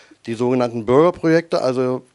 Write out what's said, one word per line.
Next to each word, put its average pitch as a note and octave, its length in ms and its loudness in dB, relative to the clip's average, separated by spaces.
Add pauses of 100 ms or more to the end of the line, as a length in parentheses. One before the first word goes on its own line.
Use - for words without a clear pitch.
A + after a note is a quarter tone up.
(280)
Die A#2 80 -6
sogenannten A#2+ 500 0
Bürgerprojekte, E3 800 0
also B2+ 400 -2 (120)